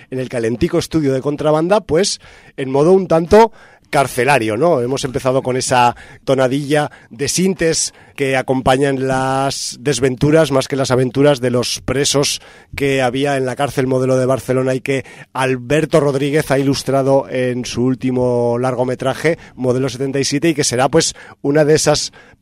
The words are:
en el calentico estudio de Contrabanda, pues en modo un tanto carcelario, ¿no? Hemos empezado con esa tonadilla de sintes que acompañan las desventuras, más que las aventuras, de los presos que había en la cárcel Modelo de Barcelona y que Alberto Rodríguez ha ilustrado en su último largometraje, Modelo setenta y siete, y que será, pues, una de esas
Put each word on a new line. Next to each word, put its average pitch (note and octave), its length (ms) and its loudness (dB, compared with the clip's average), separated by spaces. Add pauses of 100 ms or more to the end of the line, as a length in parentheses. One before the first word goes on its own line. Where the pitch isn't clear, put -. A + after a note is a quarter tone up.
(100)
en C3 80 -8
el B2+ 100 -6
calentico B2 500 -2
estudio D3+ 360 -2
de C3 80 -2
Contrabanda, D3+ 580 0
pues E3+ 400 -2 (360)
en C3 140 -6
modo D3 220 4
un F#3+ 160 4
tanto F3 440 4 (380)
carcelario, B2 680 0
¿no? D3+ 240 2
Hemos C3 220 -4
empezado C3 380 -2
con B2 140 -4
esa B2 400 2 (280)
tonadilla C#3 680 0 (180)
de A#2 180 -8
sintes E3 680 -2 (220)
que C3+ 200 -2
acompañan C3 720 0
las C3 720 -2
desventuras, C#3 720 2
más C3+ 160 0
que C#3+ 80 -4
las C3 140 -2
aventuras, C3 500 2
de B2 100 0
los A#2+ 300 -2
presos C#3 600 -2 (340)
que C3+ 240 0
había C3+ 380 0
en C3 80 -2
la B2 100 -6
cárcel C3+ 300 -2
Modelo C3 320 0
de B2+ 80 0
Barcelona C3 480 0
y C3 80 -4
que C3+ 240 -4 (260)
Alberto C3 680 0
Rodríguez C#3+ 500 0
ha C3+ 80 2
ilustrado C3+ 720 0
en B2 340 -2
su A#2 180 -4
último B2 760 0
largometraje, B2+ 800 -2 (160)
Modelo B2+ 340 -2
setenta C3+ 320 -4
y C3 40 0
siete, D3+ 260 0
y D3+ 40 0
que C#3+ 100 -2
será, C3 260 0
pues, - 240 0 (260)
una D3 240 2
de D3+ 100 4
esas - 380 0 (300)